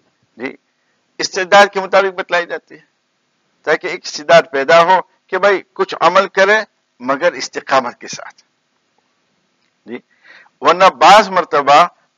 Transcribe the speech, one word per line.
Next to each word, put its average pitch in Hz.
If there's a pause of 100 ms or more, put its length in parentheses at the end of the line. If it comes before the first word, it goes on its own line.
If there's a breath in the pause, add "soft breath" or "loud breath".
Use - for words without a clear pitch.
(400)
जी, 127 (600)
इस्तेदाद 196
के 196
मुताबिक 190
बतलाई 175
जाती 165
है, 156 (800)
ताकि 160
एक 175
इस्तेदाद 160
पैदा 139
हो 175
कि -
भाई 190 (160)
कुछ -
अमल 180
करे 202 (360)
मगर 135
इस्तिकामत 131
के 101
साथ। - (1600)
जी, 117 (600 soft breath)
वरना 180
बाज 190
मर्तबा 156 (220)